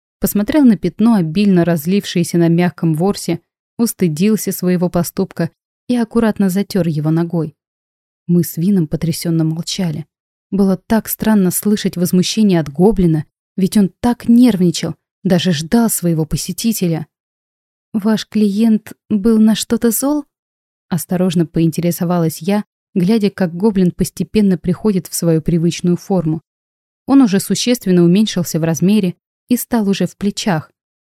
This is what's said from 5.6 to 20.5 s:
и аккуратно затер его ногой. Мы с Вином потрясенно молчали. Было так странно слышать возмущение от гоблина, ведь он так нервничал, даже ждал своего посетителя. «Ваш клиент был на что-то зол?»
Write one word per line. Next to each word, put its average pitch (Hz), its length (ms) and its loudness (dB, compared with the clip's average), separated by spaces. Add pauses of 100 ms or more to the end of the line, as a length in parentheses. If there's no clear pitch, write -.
и 247 80 -2
аккуратно 220 540 0
затер 185 380 -2
его 156 240 -2
ногой. 165 440 -2 (720)
Мы 175 160 2
с - 140 -8
Вином 175 300 0
потрясенно 165 560 -2
молчали. 160 640 -4 (460)
Было 190 260 2
так 220 300 -2
странно 208 440 0
слышать 202 460 -2
возмущение 180 640 2
от 147 100 -4
гоблина, 175 560 2 (300)
ведь 190 220 0
он 190 220 2
так - 280 -2
нервничал, 196 680 2 (280)
даже 180 280 2
ждал 175 380 0
своего 165 360 -2
посетителя. 165 800 -4 (880)
«Ваш 214 340 -2
клиент 214 680 0 (160)
был 220 300 2
на 220 160 4
что-то 233 360 -2
зол?» 285 340 -2 (640)